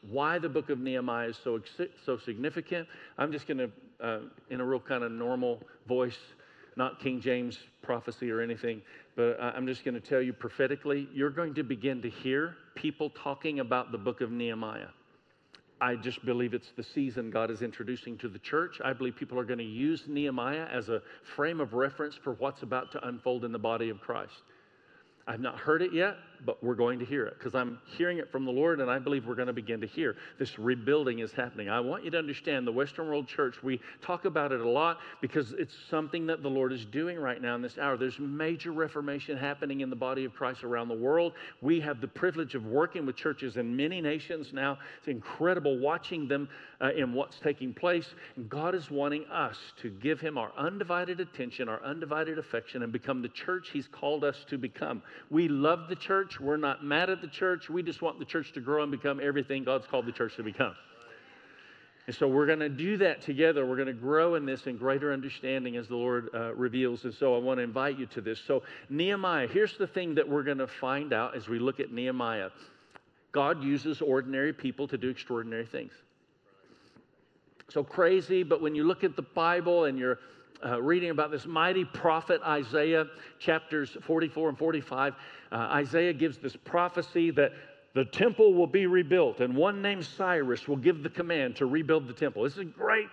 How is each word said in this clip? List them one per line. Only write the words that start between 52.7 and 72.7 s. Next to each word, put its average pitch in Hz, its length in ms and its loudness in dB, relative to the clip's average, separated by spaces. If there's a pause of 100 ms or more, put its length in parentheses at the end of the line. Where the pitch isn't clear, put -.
and 113 80 -6
become 127 300 -2
the 117 80 -6
church - 400 -6
he's 135 180 -4
called 147 380 -2
us 139 240 -2
to 143 80 -4
become. 127 440 -6 (280)
We 165 180 6
love 156 400 4
the 180 80 -6
church. 190 440 0
We're 143 180 0
not 143 260 0
mad 160 280 2
at 175 100 -2
the 156 60 -10
church. 180 420 -2
We 175 140 -2
just 160 180 -6
want 165 160 -2
the 143 80 -8
church 156 280 -4
to 147 60 -6
grow 143 220 2
and 147 100 0
become 139 280 -2
everything 139 440 0
God's 127 220 0
called 123 220 0
the 120 40 -4
church 113 260 -2
to 117 60 -6
become. 107 320 -2 (1300)
And 120 80 -8
so 143 120 4
we're 143 200 6
gonna 156 200 2
do 160 300 -2
that 180 240 4
together. 147 420 4
We're 127 140 0
gonna 131 160 -2
grow 151 400 4
in 147 140 0
this 135 180 -4
in 123 120 -4
greater 135 360 2
understanding 131 640 -4
as 113 100 -6
the 120 80 -4
Lord, 120 380 0
uh, 113 220 -4
reveals. 123 500 0
And 117 80 -4
so 127 220 4
I - 20 4
wanna 127 240 2
invite 131 380 0
you 123 80 -4
to 117 140 -8
this. 110 180 -4
So 135 240 2 (260)
Nehemiah, 175 580 2
here's 202 300 2
the 196 80 0
thing 170 300 -2
that 143 120 4
we're 143 140 2
gonna 135 240 0
find 135 480 -2
out 117 220 0
as 110 120 -8
we 117 120 -2
look 127 200 0
at 135 120 -4
Nehemiah. 117 580 -2 (800)